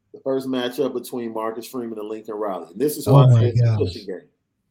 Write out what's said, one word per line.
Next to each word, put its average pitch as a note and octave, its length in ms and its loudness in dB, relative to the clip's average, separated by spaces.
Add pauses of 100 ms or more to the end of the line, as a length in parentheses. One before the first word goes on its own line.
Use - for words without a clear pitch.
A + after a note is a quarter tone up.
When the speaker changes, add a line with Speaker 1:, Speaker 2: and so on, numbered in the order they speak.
(140)
Speaker 1:
The - 60 -20
first C3+ 260 -4
matchup B2+ 480 -2
between A#2 400 -8
Marcus A2+ 320 -6
Freeman A#2 320 -10
and G#2+ 100 -10
Lincoln A2 260 -10
Riley. G2 380 -6
And G#2+ 80 -14
this D3 160 -2
is - 100 -8
why C3+ 180 8
Speaker 2:
Oh - 20 8
Speaker 1:
I A#2+ 80 8
Speaker 2:
my A2+ 60 6
Speaker 1:
say G#2+ 80 4
it's G#2+ 120 0
Speaker 2:
gosh. A2+ 180 2
Speaker 1:
the A2 60 0
cushion G2 220 -8
game. F2+ 220 -12 (420)